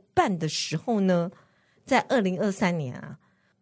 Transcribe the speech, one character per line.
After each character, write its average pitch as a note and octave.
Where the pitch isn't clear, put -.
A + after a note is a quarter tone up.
办 B3
的 D#3
时 -
候 G#3+
呢， F3+
在 B3
二 B3
零 F#3
二 G3
三 F3+
年 C3+
啊， -